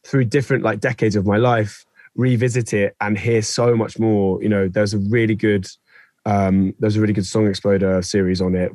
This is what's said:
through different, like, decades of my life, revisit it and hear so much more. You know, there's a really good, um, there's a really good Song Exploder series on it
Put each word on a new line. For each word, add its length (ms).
through 200
different, 400
like, 160
decades 340
of 100
my 120
life, 500
revisit 580
it 260
and 160
hear 240
so 360
much 240
more. 420
You 60
know, 200
there's 240
a 60
really 380
good, 320
um, 540
there's 160
a 40
really 120
good 120
Song 220
Exploder 560
series 380
on 160
it 180